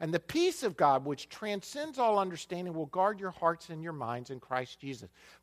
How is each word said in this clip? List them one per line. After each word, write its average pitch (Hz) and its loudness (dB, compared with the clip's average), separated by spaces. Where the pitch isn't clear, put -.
And 165 -2
the 170 4
peace 339 0
of 202 0
God, 135 6
which 139 -6
transcends 247 -6
all 226 6
understanding, 180 -4
will 160 -4
guard 190 0
your 190 -6
hearts 165 0
and 156 -8
your 165 -6
minds 123 -4
in 131 -10
Christ 127 -4
Jesus." 127 -10